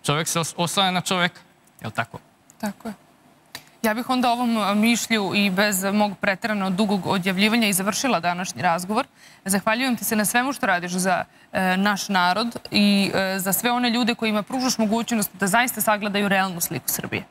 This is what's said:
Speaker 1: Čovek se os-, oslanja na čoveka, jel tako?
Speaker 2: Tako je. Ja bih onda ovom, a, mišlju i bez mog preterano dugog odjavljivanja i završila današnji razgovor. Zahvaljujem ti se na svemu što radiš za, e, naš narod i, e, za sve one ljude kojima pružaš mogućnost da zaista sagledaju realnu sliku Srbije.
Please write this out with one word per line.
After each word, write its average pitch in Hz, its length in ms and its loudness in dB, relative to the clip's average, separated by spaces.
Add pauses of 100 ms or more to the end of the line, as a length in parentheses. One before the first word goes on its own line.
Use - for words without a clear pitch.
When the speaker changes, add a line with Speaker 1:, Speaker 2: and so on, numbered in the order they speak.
Speaker 1:
Čovek 151 220 0
se 170 120 -2
os-, 156 180 -4
oslanja 180 340 0
na 180 100 -2
čoveka, 180 400 0 (400)
jel 113 100 -8
tako? - 280 -6 (420)
Speaker 2:
Tako 208 260 -8
je. 208 60 -10 (880)
Ja 214 120 0
bih 240 160 -6
onda 254 220 2
ovom, 233 260 0
a, 202 160 2
mišlju 214 640 2
i 202 140 4
bez 190 340 0
mog 202 380 0
preterano 202 480 -2
dugog 190 380 0
odjavljivanja 202 600 2
i 202 60 2
završila 196 460 0
današnji 175 420 -4
razgovor. 180 440 0 (400)
Zahvaljujem 220 500 0
ti 208 100 -8
se 226 100 -2
na 214 100 2
svemu 247 280 0
što - 120 -4
radiš 180 260 0
za, 180 320 0 (300)
e, 185 240 0
naš 202 320 0
narod 190 480 2 (140)
i, 202 420 4
e, 190 260 0
za 190 140 0
sve 240 180 0
one 247 180 0
ljude 233 260 0
kojima 214 280 -2
pružaš 254 340 -2
mogućnost 220 560 0
da 196 140 -2
zaista 233 340 2
sagledaju 208 480 0
realnu 190 320 0
sliku - 280 -6
Srbije. - 420 -6